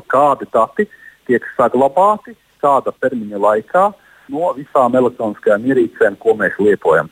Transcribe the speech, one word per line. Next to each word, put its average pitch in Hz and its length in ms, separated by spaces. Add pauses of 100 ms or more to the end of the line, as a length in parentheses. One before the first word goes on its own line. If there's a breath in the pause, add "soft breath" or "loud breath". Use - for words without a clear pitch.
kādi 131 400
dati 120 380 (400 loud breath)
tiek 120 260
saglabāti, 147 800 (300)
kāda 135 340
termiņa 104 460
laikā 107 400 (460 soft breath)
no 160 260
visām 131 400
elektroniskajām 113 720
ierīcēm, 113 500
ko 110 220
mēs 92 180
lietojam. 82 540